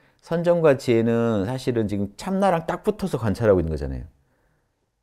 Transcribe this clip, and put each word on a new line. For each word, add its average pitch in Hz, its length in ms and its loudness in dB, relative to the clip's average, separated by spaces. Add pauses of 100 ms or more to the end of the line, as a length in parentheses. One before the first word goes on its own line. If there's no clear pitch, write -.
(220)
선정과 170 560 2
지혜는 117 680 0
사실은 120 420 -2
지금 101 300 -6
참나랑 190 480 0
딱 170 180 -6
붙어서 196 360 -4
관찰하고 104 400 2
있는 80 100 -2
거잖아요. 69 360 -8 (960)